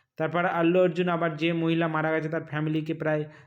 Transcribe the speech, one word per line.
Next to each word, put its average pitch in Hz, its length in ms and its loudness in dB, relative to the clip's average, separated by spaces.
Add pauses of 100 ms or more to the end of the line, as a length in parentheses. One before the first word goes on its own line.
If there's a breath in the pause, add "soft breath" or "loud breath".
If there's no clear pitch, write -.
(160 soft breath)
তারপর 160 280 0
আল্লু 170 360 4
অর্জুন 180 280 2
আবার 165 280 0
যে 165 160 0
মহিলা 165 360 0
মারা 156 220 0
গেছে 156 180 -2
তার 160 160 -4
ফ্যামিলিকে 156 500 -4
প্রায়, 151 300 -2 (220 loud breath)